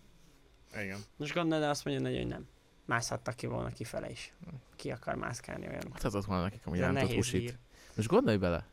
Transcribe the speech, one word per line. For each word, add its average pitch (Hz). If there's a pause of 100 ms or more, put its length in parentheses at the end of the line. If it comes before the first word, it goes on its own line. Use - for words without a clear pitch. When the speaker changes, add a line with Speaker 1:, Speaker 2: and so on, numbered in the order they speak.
(840)
Speaker 1:
Igen. 95 (180)
Speaker 2:
Most 147
gondolod, 160
azt 147
mondja, 131 (100)
hogy 120
nem. 117 (400)
Mászhattak 120
ki -
volna 120
kifele 117
is. - (440)
Ki -
akar -
mászkálni -
olyan? -
Speaker 1:
Hát -
az 113
ott 101
volna 95
nekik, 98
amúgy 87
Speaker 2:
Ez 92
a -
Speaker 1:
nem -
tudott 131
Speaker 2:
nehéz 120
Speaker 1:
húsít. 123
Speaker 2:
dír. 120 (380)
Speaker 1:
Most 110
gondolj 143
bele. 87